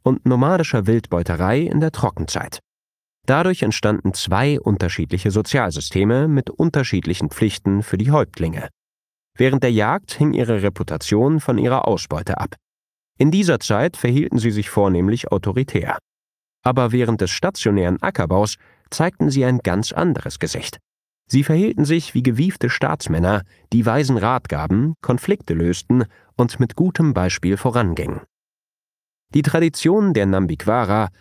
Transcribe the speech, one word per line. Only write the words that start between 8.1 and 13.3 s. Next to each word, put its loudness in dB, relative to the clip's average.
Häuptlinge. -2
Während 2
der 2
Jagd 0
hing 2
ihre 0
Reputation 0
von 0
ihrer 0
Ausbeute -2
ab. -8
In 4